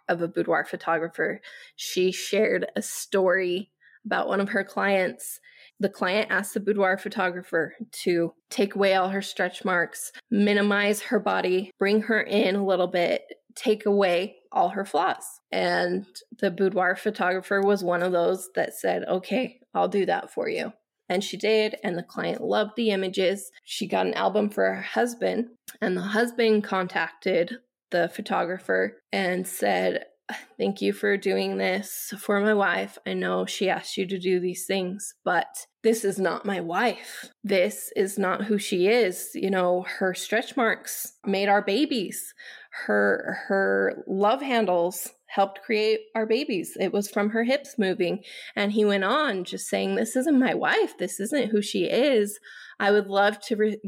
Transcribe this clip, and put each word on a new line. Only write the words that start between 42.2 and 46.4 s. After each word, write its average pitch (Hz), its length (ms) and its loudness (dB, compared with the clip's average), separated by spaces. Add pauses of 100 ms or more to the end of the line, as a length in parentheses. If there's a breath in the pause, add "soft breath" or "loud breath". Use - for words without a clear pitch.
Her, 202 600 0
her 196 640 0
love 208 340 2
handles 185 680 0 (180)
helped 196 340 -2
create 214 380 0 (140)
our 220 120 -2
babies. 226 540 -2